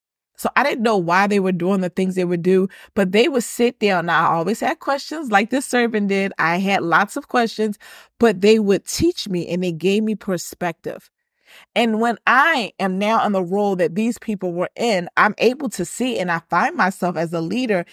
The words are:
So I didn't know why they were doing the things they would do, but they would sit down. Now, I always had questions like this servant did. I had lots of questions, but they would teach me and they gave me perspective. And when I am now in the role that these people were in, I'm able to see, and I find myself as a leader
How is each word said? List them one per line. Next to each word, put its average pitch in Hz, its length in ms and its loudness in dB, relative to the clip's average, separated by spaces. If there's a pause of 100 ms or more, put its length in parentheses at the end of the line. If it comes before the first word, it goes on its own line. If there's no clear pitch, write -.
(360)
So - 180 -4
I 175 100 2
didn't 294 180 -2
know 220 160 2
why 175 280 2
they 208 140 2
were 185 120 0
doing 185 280 0
the 180 80 -2
things 185 280 -4
they 180 100 0
would 175 160 -2
do, 185 260 2 (260)
but 185 180 0
they 233 160 4
would 269 160 0
sit - 340 -2
down. 190 260 0
Now, 160 280 2
I - 20 0
always 170 260 -2
had 254 200 -2
questions 277 500 -4
like 208 180 2
this 269 160 -2
servant 226 440 0
did. 196 300 -2
I 165 200 0
had 196 240 0
lots 170 340 0
of 285 120 -8
questions, 220 500 -2 (420)
but 202 220 4
they 220 160 6
would 196 260 2
teach - 460 -2
me 175 180 -4
and 180 160 -4
they 175 80 -2
gave 190 300 0
me 214 120 -2
perspective. - 960 -8 (640)
And 220 240 2
when 226 260 0
I 254 540 4
am 190 180 -2
now 214 260 2
in 208 60 0
the 190 120 0
role 196 340 0
that 165 180 0
these 220 240 -2
people 185 360 -6
were 175 200 -4
in, 190 420 -2
I'm 202 220 2
able 254 320 0
to 180 140 -8
see, 247 340 -4
and 180 140 -2
I 165 80 -4 (100)
find 226 240 0
myself 185 420 -2
as 165 160 -4
a 170 80 -4
leader 196 520 -2